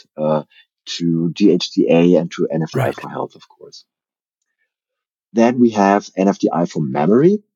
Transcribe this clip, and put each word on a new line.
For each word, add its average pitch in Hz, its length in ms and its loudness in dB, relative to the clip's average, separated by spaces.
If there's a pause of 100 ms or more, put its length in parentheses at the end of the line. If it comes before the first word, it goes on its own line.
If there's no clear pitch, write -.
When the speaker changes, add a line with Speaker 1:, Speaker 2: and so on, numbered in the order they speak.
(160)
Speaker 1:
uh, 78 280 -2 (540)
to 85 360 -2
D 101 180 4
H 87 200 -2
D - 180 0
A 85 260 4
and 85 160 0
to 87 180 -4
N 160 140 -4
F 160 80 -8
D 135 80 -4
I 127 60 -2
Speaker 2:
Right. 139 100 -6
Speaker 1:
for 143 140 -16
health, 135 260 -10
of - 140 -20
course. - 360 -20 (1500)
Then 120 260 2
we 117 120 4
have 101 440 0
N 98 140 2
F 95 100 -2
D 104 120 0
I 85 140 -2
for 85 160 -8
memory. 110 600 0 (120)